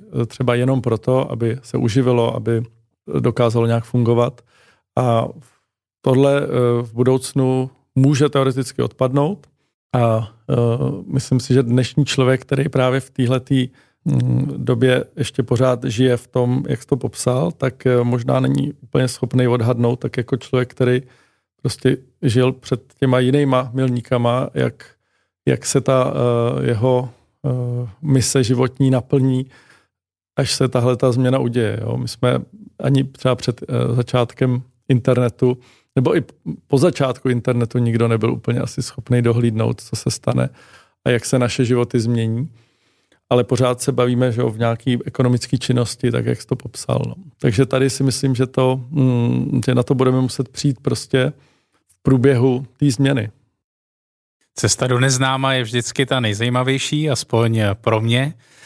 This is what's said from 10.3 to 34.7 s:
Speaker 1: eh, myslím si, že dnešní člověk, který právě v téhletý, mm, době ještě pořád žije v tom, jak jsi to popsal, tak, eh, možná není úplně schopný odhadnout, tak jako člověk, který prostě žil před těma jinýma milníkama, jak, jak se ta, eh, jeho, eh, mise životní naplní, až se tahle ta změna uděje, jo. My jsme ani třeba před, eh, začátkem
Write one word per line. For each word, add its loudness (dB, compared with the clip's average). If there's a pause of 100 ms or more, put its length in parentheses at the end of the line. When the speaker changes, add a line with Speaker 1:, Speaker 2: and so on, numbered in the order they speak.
Speaker 1:
eh, 0 (520)
myslím -2
si, -2
že 4
dnešní 0
člověk, 0
který -2
právě 0
v -10
téhletý, 0 (360)
mm, 0
době 2 (120)
ještě -4
pořád 0
žije 0
v -12
tom, 0
jak -4
jsi -20
to -2
popsal, -2
tak, -6
eh, 2
možná 0
není -2
úplně -2
schopný 0
odhadnout, 0
tak -6
jako -4
člověk, -4
který 0 (600)
prostě 0 (240)
žil 2
před -8
těma 2
jinýma 2
milníkama, 0
jak, -4 (640)
jak 0
se 0
ta, 0
eh, 0
jeho, 0 (360)
eh, -4 (120)
mise 2
životní 0
naplní, 0 (920)
až -2
se 0
tahle 0
ta 2
změna 0
uděje, -2
jo. -4
My -6
jsme -2 (400)
ani 2
třeba -2
před, -6
eh, -2
začátkem -2 (280)